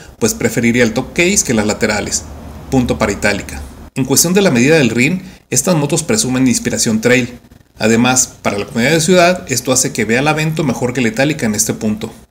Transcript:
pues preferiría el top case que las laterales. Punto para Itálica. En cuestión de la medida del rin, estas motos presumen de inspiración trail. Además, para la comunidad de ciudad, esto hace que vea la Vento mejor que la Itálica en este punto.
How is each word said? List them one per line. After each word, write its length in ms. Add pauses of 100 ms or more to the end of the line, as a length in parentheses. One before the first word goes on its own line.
(180)
pues 160
preferiría 480
el 120
top 200
case 320
que 80
las 140
laterales. 560 (480)
Punto 260
para 140
Itálica. 500 (320)
En 120
cuestión 280
de 80
la 80
medida 280
del 120
rin, 320 (300)
estas 240
motos 260
presumen 440
de 40
inspiración 520
trail. 360 (400)
Además, 640
para 160
la 80
comunidad 280
de 80
ciudad, 460
esto 240
hace 200
que 140
vea 180
la 100
Vento 300
mejor 280
que 100
la 80
Itálica 360
en 80
este 220
punto. 360 (200)